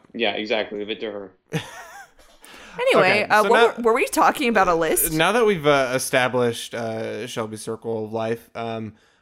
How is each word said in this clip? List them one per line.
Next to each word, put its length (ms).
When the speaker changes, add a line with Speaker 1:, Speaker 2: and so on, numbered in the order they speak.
Speaker 1:
Yeah, 200
exactly. 440
Leave 120
it 100
to 120
her. 200
<laughs> 80
Speaker 2:
Anyway, 300
Speaker 3:
Okay, 140
Speaker 2:
uh, 180
Speaker 3:
so 80
Speaker 2:
what 80
Speaker 3:
now 40
Speaker 2:
were, 80
were 40
we 120
talking 420
about 200
a 80
list? 360
Speaker 3:
Now 200
that 120
we've, 220
uh, 300
established, 800
uh, 500
Shelby's 340
Circle 440
of 80
Life, 420
um, 400